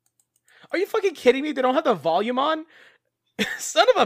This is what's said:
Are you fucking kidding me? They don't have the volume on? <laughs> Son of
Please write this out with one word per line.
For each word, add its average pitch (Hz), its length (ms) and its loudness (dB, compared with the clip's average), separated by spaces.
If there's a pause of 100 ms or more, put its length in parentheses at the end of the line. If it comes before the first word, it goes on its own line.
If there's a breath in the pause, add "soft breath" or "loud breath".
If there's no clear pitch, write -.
(720 soft breath)
Are 320 80 -4
you 392 80 -2
fucking 381 300 -2
kidding 254 260 2
me? 302 80 -6
They 262 120 -6
don't 254 120 0
have 320 80 0
the 269 120 2
volume 185 440 -2
on? 311 260 -2 (720 soft breath)
<laughs> - 200 -6
Son 349 280 0 (100)
of 294 100 4